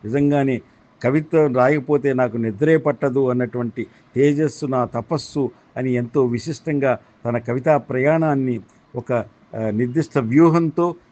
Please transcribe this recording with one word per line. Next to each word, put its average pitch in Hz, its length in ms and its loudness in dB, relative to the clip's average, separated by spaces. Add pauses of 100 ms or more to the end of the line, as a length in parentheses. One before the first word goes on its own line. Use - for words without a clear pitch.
నిజంగానే 139 560 0 (420)
"కవిత్వం 151 520 2
రాయకపోతే 139 580 2
నాకు 123 240 0
నిద్రే 117 400 2
పట్టదు" 139 520 0
అన్నటువంటి 120 580 -4 (280)
"తేజస్సు 147 500 0
నా 131 200 0
తపస్సు" 131 680 -6 (260)
అని 127 160 -2
ఎంతో 123 320 0
విశిష్టంగా 135 760 -2 (260)
తన 120 120 -2
కవితా 127 400 0
ప్రయాణాన్ని 135 840 0 (360)
ఒక, 123 180 -6
ఆ, 110 560 -6
నిర్దిష్ట 123 480 -2
వ్యూహంతో 165 760 2 (160)